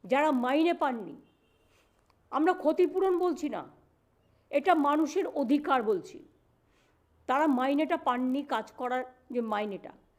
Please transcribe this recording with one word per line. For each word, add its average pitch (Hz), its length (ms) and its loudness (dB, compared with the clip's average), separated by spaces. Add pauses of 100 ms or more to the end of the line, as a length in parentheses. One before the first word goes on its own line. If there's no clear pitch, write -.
যারা 269 280 2
মাইনে 277 420 2
পাননি, 247 420 -4 (1200)
আমরা 339 160 4
ক্ষতিপূরণ 359 640 2
বলছি 330 300 -2
না, 190 120 -6 (880)
এটা 320 240 2 (140)
মানুষের 311 400 0
অধিকার 277 560 0
বলছি। 208 340 -2 (1120)
তারা 285 180 4
মাইনেটা 285 500 2
পাননি, 254 440 -2 (120)
কাজ 220 140 -4 (120)
করার 247 240 -4 (280)
যে 240 100 -2
মাইনেটা 214 500 -6 (280)